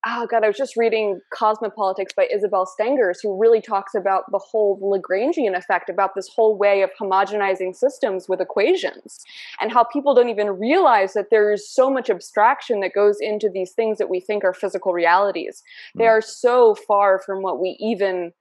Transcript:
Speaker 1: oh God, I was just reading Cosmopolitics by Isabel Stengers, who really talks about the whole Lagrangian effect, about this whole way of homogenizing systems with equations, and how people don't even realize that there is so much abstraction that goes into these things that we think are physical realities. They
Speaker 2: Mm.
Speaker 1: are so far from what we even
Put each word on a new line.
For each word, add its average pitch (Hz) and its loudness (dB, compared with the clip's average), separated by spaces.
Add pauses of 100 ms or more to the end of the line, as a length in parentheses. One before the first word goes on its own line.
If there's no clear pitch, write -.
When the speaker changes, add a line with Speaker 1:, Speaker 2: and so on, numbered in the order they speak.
Speaker 1:
oh 233 -4
God, 226 2
I 220 4
was 208 0
just 269 -4
reading 220 0 (120)
Cosmopolitics 202 -2
by 190 0
Isabel 196 0
Stengers, 220 0
who 196 -4
really 226 4
talks 202 -6
about 190 -2
the 196 -2
whole 202 0
Lagrangian 196 -2
effect, 185 -4
about 190 -2
this 190 -10
whole 214 2
way 202 2
of 185 2 (100)
homogenizing 190 -2
systems 226 -4
with 185 -2
equations, - -2 (380)
and 220 -4
how 233 4
people 285 -2
don't 240 4
even 202 -4
realize 233 2
that 208 -4
there 208 4
is 202 -6
so 262 2
much 262 -4
abstraction 220 0
that 185 -4
goes 208 2
into 214 -2
these 185 -8
things 220 -2
that - -2
we 185 -2
think 208 -6
are 185 0
physical 190 -6
realities. 175 0 (320)
They - 0
Speaker 2:
Mm. 226 6
Speaker 1:
are 220 4
so 240 2
far 202 2
from 190 -10
what 180 -4
we 185 -6
even 185 -4